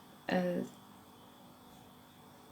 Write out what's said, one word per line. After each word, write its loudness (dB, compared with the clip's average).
e, 10